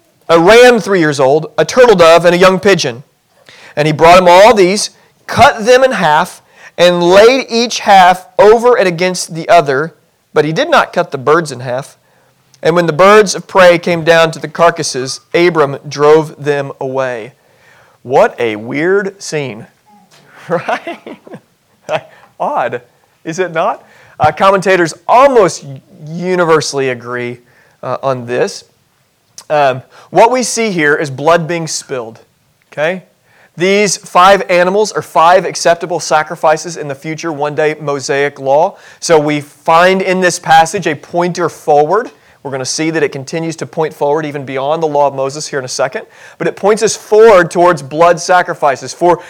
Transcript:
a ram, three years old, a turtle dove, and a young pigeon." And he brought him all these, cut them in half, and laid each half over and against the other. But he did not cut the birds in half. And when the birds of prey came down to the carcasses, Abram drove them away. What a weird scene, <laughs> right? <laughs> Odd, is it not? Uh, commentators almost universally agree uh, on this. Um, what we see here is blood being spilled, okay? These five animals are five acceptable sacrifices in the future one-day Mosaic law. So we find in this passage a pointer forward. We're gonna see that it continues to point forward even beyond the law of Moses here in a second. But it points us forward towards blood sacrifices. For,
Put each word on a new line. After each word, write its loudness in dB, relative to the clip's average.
a 4
ram, 6
three -2
years -2
old, 0
a 2
turtle 4
dove, 6
and 4
a 0
young 4
pigeon." -2
And -2
he 0
brought 6
him 4
all 6
these, 0
cut 2
them 4
in 0
half, -2
and 2
laid 4
each -4
half 4
over 4
and 0
against -6
the -12
other. 0
But 0
he -4
did -2
not 0
cut -4
the -10
birds -2
in -14
half. -10
And 0
when 0
the -2
birds 4
of -12
prey 4
came -4
down 2
to -12
the -12
carcasses, -2
Abram 0
drove 0
them -4
away. -8
What 0
a -2
weird -4
scene, -10
<laughs> -20
right? -8
<laughs> -8
Odd, -6
is -10
it -4
not? -6
Uh, 2
commentators 0
almost 2
universally -2
agree -10
uh, -8
on -4
this. -4
Um, 0
what 4
we -2
see -4
here 0
is -6
blood 0
being -6
spilled, -12
okay? -6
These -2
five 2
animals 0
are -6
five 2
acceptable -2
sacrifices -4
in -12
the -10
future -10
one-day -4
Mosaic -6
law. 0
So 2
we -4
find 0
in -2
this 0
passage 0
a -4
pointer -6
forward. -2
We're -12
gonna -8
see -6
that -2
it -2
continues -10
to -10
point -8
forward -4
even -10
beyond -6
the -2
law 0
of -6
Moses -8
here -8
in -10
a -12
second. -6
But -4
it -6
points 0
us -2
forward 4
towards 0
blood 0
sacrifices. -2
For, 0